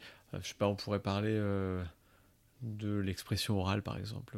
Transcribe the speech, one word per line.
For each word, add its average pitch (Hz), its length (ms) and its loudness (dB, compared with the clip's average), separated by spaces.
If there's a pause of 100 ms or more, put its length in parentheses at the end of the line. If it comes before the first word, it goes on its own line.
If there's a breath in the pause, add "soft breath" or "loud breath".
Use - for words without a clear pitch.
(340 loud breath)
euh, 98 80 -4
je - 80 -8
sais - 80 -10
pas, 104 100 4
on 101 80 4
pourrait 101 240 0
parler, 101 320 2
euh, 98 500 2 (800 soft breath)
de 107 360 -2
l'expression 98 600 0
orale, 98 240 4
par 104 160 -4
exemple. 107 400 -8